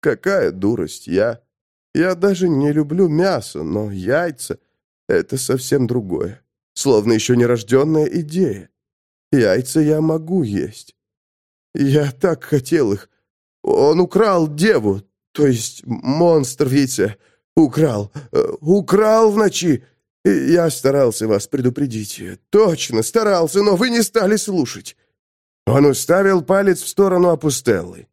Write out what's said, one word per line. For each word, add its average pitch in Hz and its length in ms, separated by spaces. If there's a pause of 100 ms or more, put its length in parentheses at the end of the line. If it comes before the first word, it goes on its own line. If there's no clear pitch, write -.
Какая 160 500
дурость, 95 560
я, 101 380 (500)
я 185 200
даже 185 340
не 147 240
люблю 156 360
мясо, 151 540
но 101 300
яйца — 131 680 (500)
это 92 300
совсем 127 480
другое, 101 560 (320)
словно 113 380
еще 113 220
нерожденная 131 720
идея. 151 600 (640)
Яйца 123 480
я 156 200
могу 160 420
есть. 101 540 (800)
Я 139 360
так 160 340
хотел 135 480
их. - 160 (540)
Он 151 380
украл 185 480
деву, 147 540 (300)
то - 140
есть 120 400
монстр 143 800
в 127 60
яйце. 131 440 (400)
Украл, 131 540 (220)
э, - 280
украл 214 680
в 202 60
ночи. 175 480 (400)
И 196 60
я 160 400
старался 131 580
вас 104 180
предупредить. 113 920 (100)
Точно, 165 520
старался, 196 600
но 208 140
вы 240 140
не 233 120
стали 208 340
слушать". 151 600 (680)
Он 139 200
уставил 180 560
палец 190 400
в - 60
сторону 185 400
Апустеллы. 113 840